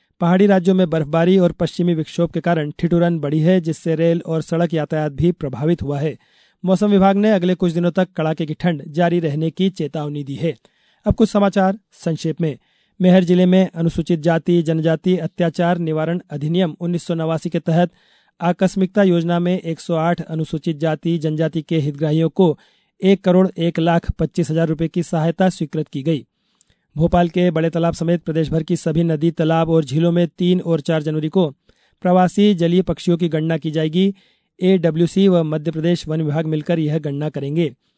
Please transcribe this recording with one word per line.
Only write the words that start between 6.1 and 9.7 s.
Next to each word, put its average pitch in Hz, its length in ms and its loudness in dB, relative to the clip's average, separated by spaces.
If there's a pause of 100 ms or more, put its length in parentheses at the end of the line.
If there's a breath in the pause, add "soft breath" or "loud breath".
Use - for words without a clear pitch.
मौसम 190 280 2
विभाग 196 260 4
ने 214 140 2
अगले 180 240 2
कुछ 180 180 0
दिनों 175 180 0
तक 185 220 -2
कड़ाके 160 320 -4
की 151 100 -8
ठंड 165 340 -4
जारी 170 300 0
रहने 160 320 -2
की 190 200 0